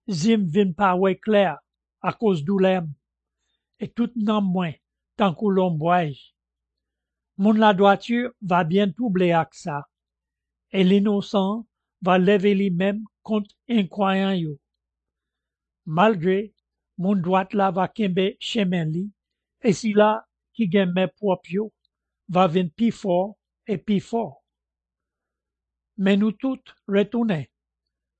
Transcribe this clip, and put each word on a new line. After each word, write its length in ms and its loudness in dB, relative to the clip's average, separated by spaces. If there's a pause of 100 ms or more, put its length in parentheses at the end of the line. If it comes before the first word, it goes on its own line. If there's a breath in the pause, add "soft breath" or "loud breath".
zim 380 0
vin 260 0
pa 220 0
wè 240 0
clair 380 0 (440)
à 120 -4
cause 300 0
douleur. 400 0 (960)
Et 120 -10
tout 240 -4
nan 280 -2
moins, 300 -2 (440)
tant 180 0
que 100 -6
l'ombrage. 880 0 (1040)
Moun 200 2
la 160 4
droiture 580 0 (100)
va 220 0
bien 280 0
troubler 400 0
avec 240 -2
ça. 320 -10 (840)
Et 120 2
l'innocent 840 0 (340)
va 160 2
lever 380 4
lui-même 480 -2 (200)
contre 300 -6 (140)
incroyant 640 0
yo. 280 -4 (1300)
Malgré, 680 0 (440)
moun 240 -2
droite 320 -2
la 180 0
va 160 -2
kembe 520 -2
chemin 460 -2
li, 260 -6 (500)
et 120 2
si 200 -4
la 320 2 (280)
qui 180 -2
gen 220 2
men 240 0
propre 340 -4
yo, 220 -6 (560)
va 180 4
vin 220 -2
pi 220 -2
fort 460 -4 (300)
et 100 -4
pi 220 -2
fort. 440 -8 (1500)
Mais 200 2
nous 140 0
toutes 440 -8 (120)
retourner. 640 -2 (680)